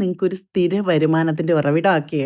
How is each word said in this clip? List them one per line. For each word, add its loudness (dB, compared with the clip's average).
നിങ്ങൾക്കൊരു -2
സ്ഥിര -2
വരുമാനത്തിൻ്റെ 0
ഉറവിടമാക്കി 0